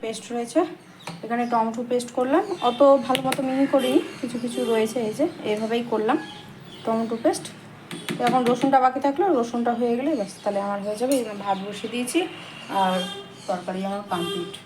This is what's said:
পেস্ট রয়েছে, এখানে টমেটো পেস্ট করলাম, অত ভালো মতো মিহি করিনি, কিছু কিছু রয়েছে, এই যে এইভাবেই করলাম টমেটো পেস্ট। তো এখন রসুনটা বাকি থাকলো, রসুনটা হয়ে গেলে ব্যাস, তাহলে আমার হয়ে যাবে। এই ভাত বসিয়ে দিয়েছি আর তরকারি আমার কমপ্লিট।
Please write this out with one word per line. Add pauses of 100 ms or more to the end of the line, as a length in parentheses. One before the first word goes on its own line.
পেস্ট (100)
রয়েছে, (640)
এখানে
টমেটো (100)
পেস্ট
করলাম, (260)
অত (240)
ভালো
মতো
মিহি
করিনি, (220)
কিছু
কিছু (120)
রয়েছে, (120)
এই
যে (240)
এইভাবেই
করলাম (680)
টমেটো
পেস্ট। (680)
তো (100)
এখন
রসুনটা
বাকি
থাকলো, (140)
রসুনটা
হয়ে
গেলে
ব্যাস, (100)
তাহলে
আমার
হয়ে
যাবে।
এই (200)
ভাত
বসিয়ে
দিয়েছি (600)
আর (520)
তরকারি (100)
আমার (100)
কমপ্লিট। (120)